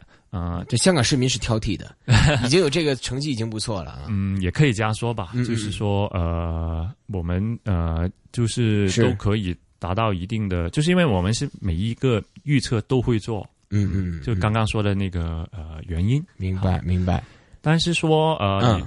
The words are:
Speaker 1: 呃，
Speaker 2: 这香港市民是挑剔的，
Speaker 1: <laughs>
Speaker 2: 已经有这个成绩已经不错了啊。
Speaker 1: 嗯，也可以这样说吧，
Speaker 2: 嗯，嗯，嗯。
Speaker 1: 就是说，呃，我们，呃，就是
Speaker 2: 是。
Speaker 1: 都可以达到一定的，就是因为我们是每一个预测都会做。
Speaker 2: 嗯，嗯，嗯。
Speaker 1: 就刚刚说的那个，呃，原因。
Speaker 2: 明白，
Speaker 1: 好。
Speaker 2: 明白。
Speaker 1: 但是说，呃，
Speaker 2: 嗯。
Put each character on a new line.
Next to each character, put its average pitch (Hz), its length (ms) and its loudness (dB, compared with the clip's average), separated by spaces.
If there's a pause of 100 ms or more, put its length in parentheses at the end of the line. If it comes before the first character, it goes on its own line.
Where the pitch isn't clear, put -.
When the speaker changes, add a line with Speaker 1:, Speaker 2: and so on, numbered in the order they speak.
(300)
Speaker 1:
呃， 87 380 -6
Speaker 2:
这 - 80 0
香 185 180 4
港 143 80 2
市 127 140 2
民 127 120 2
是 120 120 -2
挑 110 180 0
剔 104 200 -2
的， - 180 -16 (240)
Speaker 1:
<laughs> 139 240 4
Speaker 2:
已 123 60 0
经 165 100 4
有 156 100 2
这 165 140 0
个 143 140 2
成 123 200 -6
绩 147 140 -4
已 - 20 -2
经 110 160 -4
不 107 80 -6
错 101 240 -4
了 65 100 -10
啊。 67 180 -12
Speaker 1:
嗯， 98 320 0
也 87 100 2
可 151 140 4
以 127 80 4
这 107 100 -2
样 110 100 2
说 117 200 -2
吧， 101 200 -8
Speaker 2:
嗯， 123 80 -2
嗯， - 20 0
嗯。 - 20 -6
Speaker 1:
就 117 100 -2
是 107 160 -4
说， 101 360 0
呃， 85 840 -2 (160)
我 95 160 -6
们， 95 400 -2
呃， 85 480 0 (220)
就 120 120 0
是 107 440 2
Speaker 2:
是。 113 140 4
Speaker 1:
都 123 100 4
可 104 240 0
以 90 180 -4 (240)
达 90 160 -4
到 110 180 2
一 90 140 -4
定 107 220 -2
的， 87 220 0
就 151 100 0
是 165 100 2
因 180 60 4
为 175 80 4
我 98 160 2
们 98 120 2
是 139 160 -4 (120)
每 92 120 -2
一 107 200 -2
个 117 280 0 (220)
预 143 160 2
测 113 220 -2
都 127 200 0
会 117 160 2
做。 107 320 -6 (200)
Speaker 2:
嗯， 101 240 2
嗯， 90 260 -2
嗯。 - 20 -12
Speaker 1:
就 117 140 -4
刚 104 180 2
刚 110 140 2
说 110 140 -2
的 101 140 2
那 98 140 -2
个， 82 420 -4
呃， 80 360 -12
原 87 180 -2
因。 139 180 0 (140)
Speaker 2:
明 92 240 -4
白， 92 160 2
Speaker 1:
好。 - 60 -6
Speaker 2:
明 90 220 0
白。 87 160 0 (380)
Speaker 1:
但 156 200 2
是 170 140 0
说， 156 420 2
呃， 98 260 2
Speaker 2:
嗯。 113 260 4